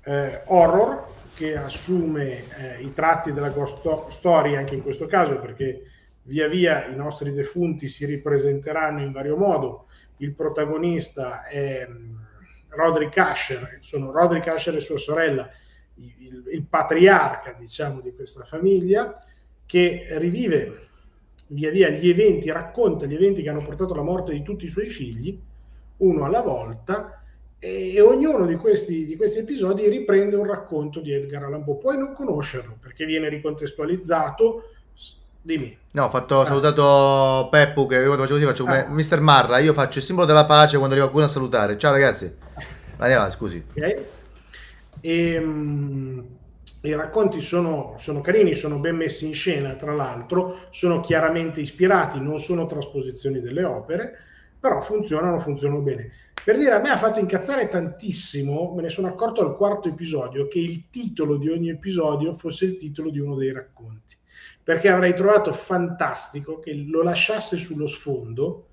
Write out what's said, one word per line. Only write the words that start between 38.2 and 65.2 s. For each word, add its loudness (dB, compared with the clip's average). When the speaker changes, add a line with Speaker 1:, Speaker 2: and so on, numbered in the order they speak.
Speaker 2:
faccio 0
così 4
faccio 0
come 2
Speaker 1:
Ah. -12
Speaker 2:
mister 2
Marra, 6
io 6
faccio 0
il -4
simbolo 2
della 8
pace 8
quando 2
arriva 4
qualcuno 4
a 0
salutare. 0
"Ciao 2
ragazzi." 2
Andiamo 4
avanti, -6
scusi. -8
Speaker 1:
Ok. -2
Ehm, -4
i -4
racconti 0
sono, -2
sono -6
carini, 4
sono -4
ben -2
messi -4
in -8
scena, -2
tra -6
l'altro, -4
sono 0
chiaramente 0
ispirati, 2
non -4
sono -2
trasposizioni -6
delle -4
opere, -6
però 0
funzionano, -2
funzionano -2
bene. -4
Per 4
dire, 4
a 4
me 0
ha 2
fatto 0
incazzare -2
tantissimo, -4
me -4
ne -4
sono -4
accorto -2
al 0
quarto 0
episodio, -4
che -2
il -6
titolo -2
di -2
ogni -2
episodio -2
fosse -6
il -4
titolo -8
di -6
uno -6
dei -4
racconti, -18
perché 2
avrei 4
trovato 4